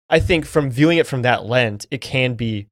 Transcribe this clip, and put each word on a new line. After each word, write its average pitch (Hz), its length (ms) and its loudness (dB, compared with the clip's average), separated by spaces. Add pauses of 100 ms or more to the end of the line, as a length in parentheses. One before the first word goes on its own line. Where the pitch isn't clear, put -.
I 160 120 4
think 165 240 0
from 147 260 0
viewing 156 280 4
it 156 80 2
from 127 160 -4
that 110 220 2
lens, 110 460 -2
it 143 80 -6
can 127 360 -2
be 110 360 -4